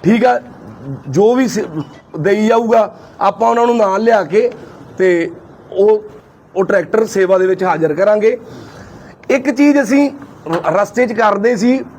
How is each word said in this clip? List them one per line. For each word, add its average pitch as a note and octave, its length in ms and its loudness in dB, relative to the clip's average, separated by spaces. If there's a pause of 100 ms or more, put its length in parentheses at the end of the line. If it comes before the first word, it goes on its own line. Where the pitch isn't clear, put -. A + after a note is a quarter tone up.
ਠੀਕ A3 220 2
ਆ, B3 160 2 (680)
ਜੋ G#3 260 2
ਵੀ B3+ 120 0
ਸ-, F#3+ 120 -4 (600)
ਦੇਈ G3+ 280 0
ਜਾਊਗਾ A3+ 480 2 (260)
ਆਪਾਂ G3+ 280 0
ਉਹਨਾਂ A#3 180 2
ਨੂੰ A#3+ 100 0
ਨਾਲ G3+ 240 0
ਲਿਆ A3+ 220 2
ਕੇ G#3+ 280 0 (460)
ਤੇ F3 340 0 (400)
ਉਹ, G#3+ 320 2 (520)
ਉਹ F#3+ 80 0
ਟਰੈਕਟਰ G3+ 420 0
ਸੇਵਾ F#3+ 320 0
ਦੇ F#3 100 2
ਵਿੱਚ F#3 160 -2
ਹਾਜ਼ਰ D#3+ 300 0
ਕਰਾਂਗੇ। G#3 440 2 (920)
ਇੱਕ C4+ 220 0
ਚੀਜ਼ C#4+ 300 2
ਅਸੀਂ C4+ 300 2 (420)
ਰ-, E3 280 -2
ਰਸਤੇ A3+ 260 -2
'ਚ A3+ 60 -6
ਕਰਦੇ G#3+ 420 0
ਸੀ B3 280 0 (160)